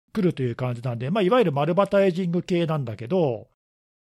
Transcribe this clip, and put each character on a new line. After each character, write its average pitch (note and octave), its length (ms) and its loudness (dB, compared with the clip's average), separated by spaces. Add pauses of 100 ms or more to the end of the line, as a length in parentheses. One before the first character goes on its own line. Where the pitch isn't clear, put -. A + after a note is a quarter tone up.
(120)
来 G#3+ 100 -2
る E3+ 100 2
と C3+ 120 -4
い A#2+ 80 0
う - 20 -6
感 B2 220 -4
じ A#2+ 60 -14
な B2 120 -4
ん A2 60 -8
で、 C3 100 -4
ま A3 80 0
あ、 G#3 40 2
い F3+ 80 2
わ B3+ 100 4
ゆ G3 60 4
る D#3 60 0
マ C#3+ 140 0
ル E3+ 80 0
バ G3 140 2
タ G3 180 4
イ F#3 60 4
ジ F#3 120 -2
ン F3 60 -2
グ F3 120 0
系 E3+ 240 0
な D#3 100 -2
ん C#3+ 80 -4
だ A2+ 120 -8
け A#2+ 120 -12
ど、 C#3 400 -2 (640)